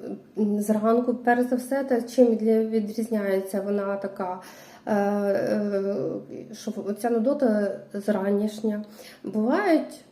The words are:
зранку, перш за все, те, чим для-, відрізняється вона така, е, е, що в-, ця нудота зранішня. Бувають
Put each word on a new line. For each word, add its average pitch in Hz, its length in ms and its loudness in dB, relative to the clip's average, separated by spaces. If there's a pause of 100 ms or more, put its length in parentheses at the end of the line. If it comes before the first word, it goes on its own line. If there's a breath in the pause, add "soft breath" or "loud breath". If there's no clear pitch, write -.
(580)
зранку, 220 560 2
перш 240 340 2
за 254 80 0
все, 269 280 -2
те, 240 180 0
чим 240 340 4
для-, 220 280 2
відрізняється 208 960 -2
вона 196 360 -2
така, 185 440 -6 (460 loud breath)
е, 214 80 0
е, 202 1000 0 (560)
що 220 180 -10
в-, 208 240 -6
ця 240 160 -2
нудота 220 680 2 (140)
зранішня. 208 880 0 (400 loud breath)
Бувають 262 880 0